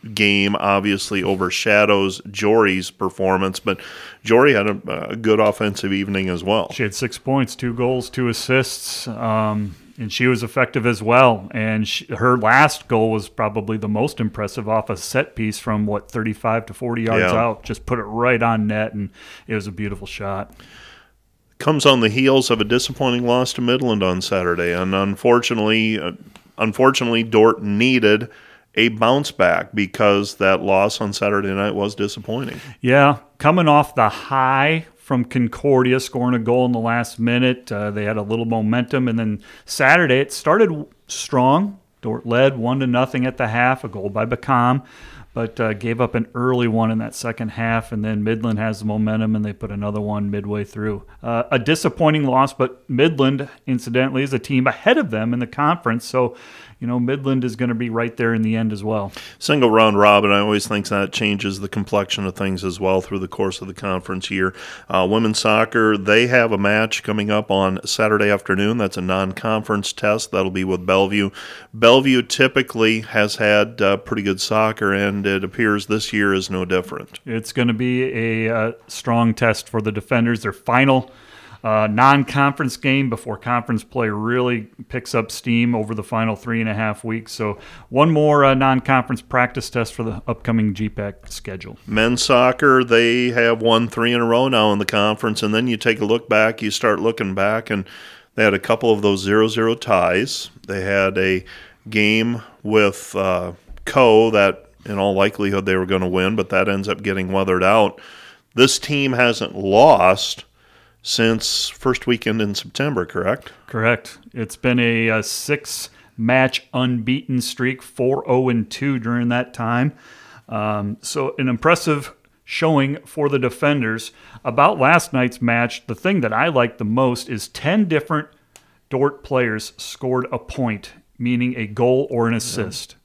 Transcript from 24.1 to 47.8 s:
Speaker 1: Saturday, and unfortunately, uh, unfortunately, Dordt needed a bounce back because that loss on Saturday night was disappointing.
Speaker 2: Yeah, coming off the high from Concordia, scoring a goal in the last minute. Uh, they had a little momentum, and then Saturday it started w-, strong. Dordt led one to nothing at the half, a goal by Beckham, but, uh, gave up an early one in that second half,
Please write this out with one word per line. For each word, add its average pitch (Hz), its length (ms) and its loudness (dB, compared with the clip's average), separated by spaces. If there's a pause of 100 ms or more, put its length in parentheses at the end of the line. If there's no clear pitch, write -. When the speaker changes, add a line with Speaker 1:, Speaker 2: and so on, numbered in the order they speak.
Speaker 1:
Saturday, 87 500 -2
and 92 240 -2
unfortunately, 110 1040 0
uh, 90 140 -6 (440)
unfortunately, 117 640 2
Dordt 113 400 4
needed 107 680 2 (460)
a 113 120 4
bounce 117 440 0
back 87 440 0
because 101 600 0
that 95 260 2
loss 98 400 0
on 101 100 -4
Saturday 101 380 -2
night 98 260 -2
was 101 200 -4
disappointing. 113 680 -8 (180)
Speaker 2:
Yeah, 139 380 4 (220)
coming 165 280 2
off 147 260 4
the 113 140 2
high 135 760 0 (100)
from 123 300 -4
Concordia, 127 720 0
scoring 123 340 -2
a 120 60 0
goal 123 260 0
in 123 60 0
the 117 80 -2
last 117 400 -4
minute. 123 500 0
Uh, 104 220 -4
they 104 140 -4
had 107 100 -2
a 107 60 -4
little 113 240 -2
momentum, 117 640 0
and 113 100 0
then 107 240 -4 (220)
Saturday 143 540 4
it 139 120 -2
started 190 380 2
w-, 151 180 -8 (200)
strong. 147 680 0 (240)
Dordt 113 240 -6
led 127 320 2
one 123 220 -2
to 131 80 -2
nothing 127 380 0
at 127 100 -4
the 120 140 -2
half, 123 340 0
a 117 60 -8
goal 98 200 -8
by 107 160 -2
Beckham, 127 600 0 (480)
but, 117 260 -6
uh, 110 140 0
gave 113 280 -4
up 120 140 -2
an 113 180 -2
early 123 340 0
one 113 240 0
in 110 60 -2
that 113 180 -6
second 113 340 -8
half, 113 420 -4